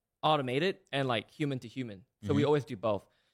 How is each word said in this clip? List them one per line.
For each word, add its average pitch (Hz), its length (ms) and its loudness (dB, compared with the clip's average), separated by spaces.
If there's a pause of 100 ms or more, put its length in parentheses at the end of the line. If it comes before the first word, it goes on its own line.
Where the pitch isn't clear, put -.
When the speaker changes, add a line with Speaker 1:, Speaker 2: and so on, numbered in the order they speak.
(220)
Speaker 1:
automated 147 560 0 (140)
and, 135 160 0
like, 113 240 -2
human 143 280 -4
to 117 80 -12
human. 110 360 -10 (220)
So 147 80 2
we 143 80 4
Speaker 2:
Mm-hmm. 139 60 4
Speaker 1:
always 147 180 2
do 123 120 -8
both. 104 260 0 (300)